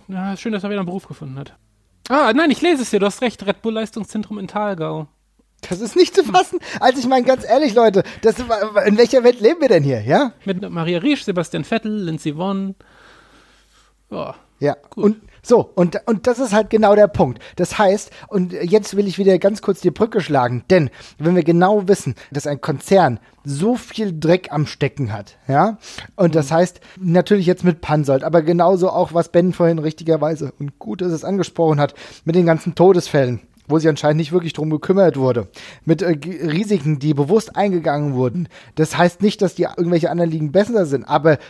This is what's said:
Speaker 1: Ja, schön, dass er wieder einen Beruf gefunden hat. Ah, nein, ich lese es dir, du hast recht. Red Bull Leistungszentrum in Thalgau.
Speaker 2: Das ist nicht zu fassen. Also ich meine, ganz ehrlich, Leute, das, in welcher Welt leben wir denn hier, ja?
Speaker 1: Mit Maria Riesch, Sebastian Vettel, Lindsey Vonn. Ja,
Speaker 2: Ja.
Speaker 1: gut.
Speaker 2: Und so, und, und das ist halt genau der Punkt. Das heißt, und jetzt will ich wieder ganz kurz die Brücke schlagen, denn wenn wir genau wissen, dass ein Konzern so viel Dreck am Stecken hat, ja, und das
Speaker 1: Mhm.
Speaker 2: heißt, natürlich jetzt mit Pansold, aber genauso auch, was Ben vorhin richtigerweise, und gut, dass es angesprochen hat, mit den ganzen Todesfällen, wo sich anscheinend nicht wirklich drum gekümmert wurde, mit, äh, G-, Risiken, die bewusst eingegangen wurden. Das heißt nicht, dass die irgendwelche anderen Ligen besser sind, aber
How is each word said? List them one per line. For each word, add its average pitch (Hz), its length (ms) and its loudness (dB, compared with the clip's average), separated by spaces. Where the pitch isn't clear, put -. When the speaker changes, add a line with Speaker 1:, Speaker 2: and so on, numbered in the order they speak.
Speaker 1:
Ja, 190 300 -8
schön, 233 140 -8
dass 202 120 -6
er 202 60 -8
wieder 202 120 -6
einen 185 60 -4
Beruf 185 200 -10
gefunden 139 320 -14
hat. - 160 -16
Ah, 233 260 2
nein, 311 160 2
ich - 100 0
lese 320 200 2
es 220 100 -6
dir, 208 80 0
du 190 60 0
hast 196 160 -4
recht. 220 240 -6
Red 196 160 -4
Bull 226 120 -4
Leistungszentrum 214 640 -8
in 196 100 -10
Thalgau. 160 600 -6
Speaker 2:
Das 180 100 -6
ist 233 160 -8
nicht 349 180 4
zu 370 120 2
fassen. 359 340 0
Also 254 180 2
ich 233 80 -2
meine, 262 180 2
ganz 262 220 0
ehrlich, 247 260 2
Leute, 220 300 4
das, 220 140 2
in 208 120 4
welcher 240 260 4
Welt 240 160 4
leben 311 220 4
wir 269 80 2
denn 170 140 6
hier, 131 180 0
ja? 185 320 0
Speaker 1:
Mit 190 260 -8
Maria 175 300 -4
Riesch, 262 240 -2
Sebastian 175 400 -4
Vettel, 214 400 -6
Lindsey 160 320 -6
Vonn. 196 400 -6
Ja, - 240 -12
Speaker 2:
Ja. 143 160 -2
Speaker 1:
gut. 226 160 -8
Speaker 2:
Und 214 100 4
so, 220 300 2
und, 180 300 0
und 226 220 -2
das 240 120 -2
ist 240 140 -2
halt 214 160 2
genau 214 260 4
der 208 140 6
Punkt. 143 300 -2
Das 175 200 -4
heißt, 208 340 2
und 180 240 -4
jetzt 190 420 0
will 202 140 0
ich 170 80 -8
wieder 190 220 4
ganz 202 220 0
kurz 196 200 -2
die 175 100 2
Brücke 214 300 -2
schlagen, 123 480 -2
denn 170 200 4
wenn 170 180 0
wir 175 80 2
genau 180 460 2
wissen, 160 260 0
dass 143 160 -6
ein 147 140 -6
Konzern 147 580 0
so 156 320 -2
viel 202 420 -8
Dreck 160 360 0
am 147 120 -2
Stecken 135 460 -6
hat, 107 260 -12
ja, 180 300 0
und 165 200 2
das 143 140 0
Speaker 1:
Mhm. 160 60 -2
Speaker 2:
heißt, 180 240 0
natürlich 180 480 0
jetzt 180 200 -2
mit 170 160 0
Pansold, 143 420 0
aber 160 180 2
genauso 175 480 2
auch, 170 240 -2
was 165 200 -2
Ben 180 180 2
vorhin 165 280 0
richtigerweise, 156 800 -4
und 143 200 -10
gut, 208 220 -10
dass 180 100 -4
es 156 140 -6
angesprochen 165 560 -2
hat, 143 120 -2
mit 160 120 -2
den 180 100 4
ganzen 165 280 0
Todesfällen, 165 680 2
wo 156 140 0
sich 156 80 2
anscheinend 151 300 0
nicht 156 160 -4
wirklich 170 180 -2
drum 156 180 -6
gekümmert 165 460 2
wurde, 123 320 0
mit, 156 160 0
äh, 170 160 0
G-, 156 320 -10
Risiken, 156 500 -2
die 151 140 -2
bewusst 147 420 0
eingegangen 160 580 -2
wurden. 127 360 -2
Das 156 220 0
heißt 175 240 2
nicht, 202 200 0
dass 180 140 -2
die 175 80 -2
irgendwelche 170 480 0
anderen 170 180 0
Ligen 156 220 -4
besser 202 340 2
sind, 135 200 -4
aber 151 320 2